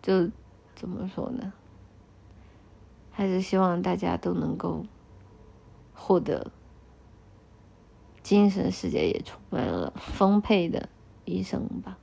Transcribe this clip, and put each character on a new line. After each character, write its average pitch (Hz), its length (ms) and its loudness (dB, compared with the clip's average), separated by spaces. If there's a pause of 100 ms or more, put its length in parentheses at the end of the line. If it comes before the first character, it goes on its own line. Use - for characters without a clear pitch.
就 190 280 4 (460)
怎 - 140 -10
么 185 180 -6
说 202 220 -6
呢？ 226 240 -8 (1600)
还 202 140 -2
是 185 140 2
希 190 180 0
望 180 240 4
大 180 140 0
家 175 220 -2
都 175 160 -4
能 156 240 -2
够 165 280 -4 (1080)
获 - 260 2
得 - 320 -4 (1700)
精 202 280 6
神 190 220 0
世 - 180 -6
界 87 180 2
也 - 160 0
充 - 160 -16 (100)
满 - 160 -2
了 87 300 -4
丰 202 460 2
沛 190 260 2
的 - 220 -4 (340)
一 185 180 -4
生 - 240 -4 (180)
吧。 190 200 -16